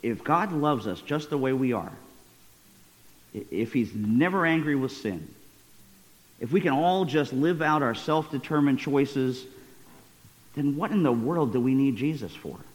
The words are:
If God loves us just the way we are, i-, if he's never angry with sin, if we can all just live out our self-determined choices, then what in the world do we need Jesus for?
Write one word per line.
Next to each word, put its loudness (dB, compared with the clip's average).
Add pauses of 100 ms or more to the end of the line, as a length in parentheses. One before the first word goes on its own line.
If -4
God 2
loves 0
us -6
just -6
the -2
way 2
we 0
are, -4 (1400)
i-, -8
if -2
he's 0
never 2
angry 2
with -2
sin, -6 (1160)
if -4
we 4
can 0
all 2
just 0
live 0
out 2
our 0
self-determined 0
choices, 0 (1080)
then 0
what -2
in 4
the 4
world 0
do 2
we 2
need 4
Jesus -4
for? -12 (180)